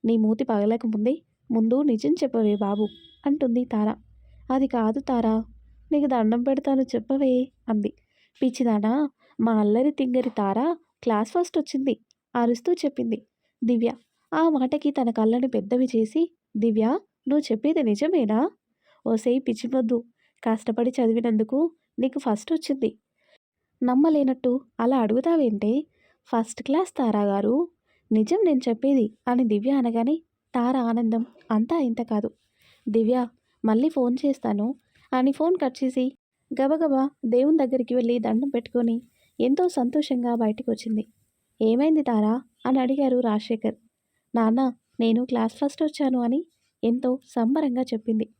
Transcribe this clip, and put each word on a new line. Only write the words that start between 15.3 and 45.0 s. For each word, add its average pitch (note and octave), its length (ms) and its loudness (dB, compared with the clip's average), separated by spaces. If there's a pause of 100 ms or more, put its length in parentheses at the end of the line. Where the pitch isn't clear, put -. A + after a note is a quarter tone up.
పెద్దవి B3 380 -2
చేసి, A3+ 360 0 (360)
"దివ్య, A3 280 2 (420)
నువ్వు D4 240 2
చెప్పేది D4 320 0
నిజమేనా? A3+ 560 0 (680)
ఓసేయ్ A#3 360 0
పిచ్చిమొద్దు, A#3+ 560 -2 (460)
కష్టపడి A#3 480 -2
చదివినందుకు A3+ 680 0 (400)
నీకు C4 200 -2
ఫస్ట్ G#3+ 340 -4
వచ్చింది, C4+ 360 -2 (920)
నమ్మలేనట్టు C4 680 2 (280)
అలా B3 200 2
అడుగుతావేంటే?" A3+ 720 0 (580)
"ఫస్ట్ A3+ 340 -4
క్లాస్ D#4+ 340 -2
తారా A3 260 0
గారు, G3+ 320 0 (560)
నిజం A3 320 2
నేను C#4+ 260 2
చెప్పేది" B3 360 2 (220)
అని B3 160 0
దివ్య G#3+ 280 0
అనగానే A#3+ 440 0 (380)
తార B3 240 0
ఆనందం A#3 480 0 (260)
అంతా A3+ 280 0
ఇంత A#3+ 220 -2
కాదు. A3 300 -4 (560)
"దివ్య, A#3 400 0 (360)
మళ్ళీ A3+ 260 2
ఫోన్ B3+ 280 0
చేస్తాను" A3+ 500 -2 (440)
అని B3+ 200 2
ఫోన్ E4 260 0
కట్ C4+ 200 -4
చేసి B3+ 280 -2 (460)
గబగబా C#4 520 0 (220)
దేవుని C4 320 4
దగ్గరికి B3+ 380 0
వెళ్ళి A#3+ 240 0
దండం A3+ 300 0
పెట్టుకొని A#3 480 -2 (420)
ఎంతో C#4 280 2
సంతోషంగా B3+ 680 -2
బయటకు A3 360 -2
వచ్చింది. G#3+ 320 -4 (560)
"ఏమైంది C#4 440 2
తారా?" G#3+ 320 2 (300)
అని C4 140 2
అడిగారు C4 400 0
రాజశేఖర్. A3 580 -2 (560)
"నాన్న, A3+ 280 2 (380)
నేను A3+ 260 2